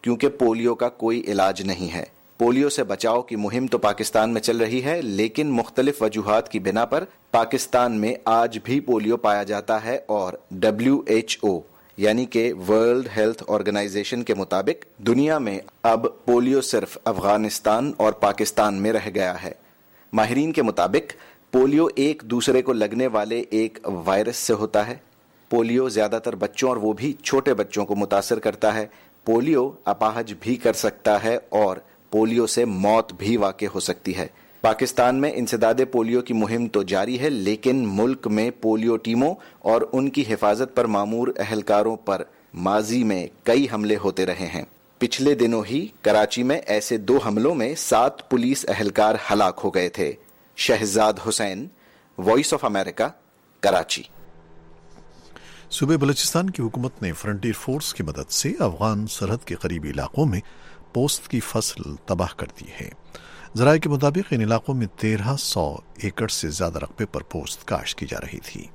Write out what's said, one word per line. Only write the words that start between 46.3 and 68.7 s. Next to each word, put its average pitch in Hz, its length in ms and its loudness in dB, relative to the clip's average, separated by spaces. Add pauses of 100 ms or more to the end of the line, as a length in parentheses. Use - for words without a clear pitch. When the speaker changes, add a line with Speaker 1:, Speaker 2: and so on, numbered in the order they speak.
Speaker 1:
میں 139 240 0
ایسے 107 300 0
دو 110 300 4
حملوں 113 280 2
میں 131 200 -2
سات - 560 0
پولیس 127 380 0
اہلکار 107 460 2 (180)
ہلاک 101 320 2
ہو 95 100 -2
گئے 90 140 2
تھے۔ 82 240 -4 (440)
شہزاد 107 560 2 (160)
حسین، 104 380 -4 (520)
Voice 120 360 2
آف 139 100 -4
America، 101 440 -2 (520)
کراچی۔ 92 420 2 (1700)
Speaker 2:
صوبے 147 260 2
بلوچستان 147 540 0
کی 156 120 -6
حکومت 123 400 -6
نے 90 100 -4
فرنٹیئر 104 400 -4
فورس 135 420 -6
کی - 80 -8
مدد 73 280 -8
سے - 300 -2
افغان 107 460 -2
سرحد 107 400 -6
کے 147 80 -8
قریبی 78 360 -6
علاقوں 73 360 -2
میں 101 140 0 (540)
پوست 135 340 -2
کی 120 120 -2
فصل - 420 -4 (240)
تباہ 90 300 -2
کر - 100 -8 (140)
دی - 100 -18 (100)
ہے۔ - 80 -12 (680)
ذرائع 143 220 6
کے 156 100 -2
مطابق 143 420 0
ان 127 100 0
علاقوں 113 340 0
میں 120 120 0 (140)
تیرہ 110 380 0
سو 73 380 -2 (260)
ایکڑ 107 260 -4
سے - 200 -4
زیادہ 85 300 -4
رقبے - 280 -6
پر 73 160 -6
پوست - 420 -10
کاشت - 340 -6
کی 80 80 -8
جا - 140 -8
رہی - 180 -12
تھی۔ - 360 -16